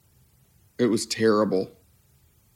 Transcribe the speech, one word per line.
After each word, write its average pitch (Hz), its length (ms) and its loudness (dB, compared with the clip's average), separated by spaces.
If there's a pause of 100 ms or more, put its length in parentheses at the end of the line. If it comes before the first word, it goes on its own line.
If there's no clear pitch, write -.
(760)
It 123 80 0
was 110 200 0
terrible. 104 640 0 (880)